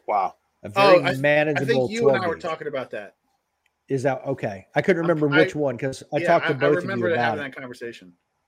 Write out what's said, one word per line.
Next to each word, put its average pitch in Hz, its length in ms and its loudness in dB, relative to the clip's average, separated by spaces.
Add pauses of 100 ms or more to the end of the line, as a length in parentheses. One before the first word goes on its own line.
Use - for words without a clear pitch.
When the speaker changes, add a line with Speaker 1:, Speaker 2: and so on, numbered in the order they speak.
Speaker 1:
Wow. 98 300 -2 (280)
Speaker 2:
A 101 60 -12
very 196 300 6
Speaker 3:
Oh, - 40 2
I - 60 0
th-, 135 120 -4
Speaker 2:
manageable 147 420 2
Speaker 3:
I - 20 -2
think 131 260 0
you - 180 2
and 135 80 4
I - 20 -2
Speaker 2:
twelve - 100 -4
Speaker 3:
were - 60 -4
Speaker 2:
gauge. - 80 -14
Speaker 3:
talking 160 240 -8
about 135 240 -8
that. 101 240 -12 (720)
Speaker 2:
Is 135 140 -2
that, 131 240 -2
okay. 123 480 -6
I 147 80 0
couldn't 165 220 0
Speaker 3:
I'm, 170 60 0
Speaker 2:
remember 151 260 0
Speaker 3:
I, - 80 6
Speaker 2:
which - 100 0
one 139 240 -4
'cause 135 240 -6 (100)
I 151 60 -4
Speaker 3:
yeah, 165 100 -2
Speaker 2:
talked 165 200 2
to 165 60 -2
Speaker 3:
I, - 20 -2
I 131 40 -10
Speaker 2:
both 143 180 2
of 135 80 -4
Speaker 3:
remember - 240 -4
Speaker 2:
you 165 40 0
about 120 100 0
Speaker 3:
having 117 220 -2
Speaker 2:
it. 135 40 -10
Speaker 3:
that 131 60 -16
conversation. 117 580 -14 (340)